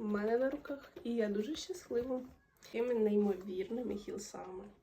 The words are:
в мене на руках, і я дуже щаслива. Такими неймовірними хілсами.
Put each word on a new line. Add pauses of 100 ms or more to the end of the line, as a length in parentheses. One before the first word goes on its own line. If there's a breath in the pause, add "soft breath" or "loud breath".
в
мене
на
руках, (120)
і
я
дуже
щаслива. (380)
Такими
неймовірними
хілсами. (200)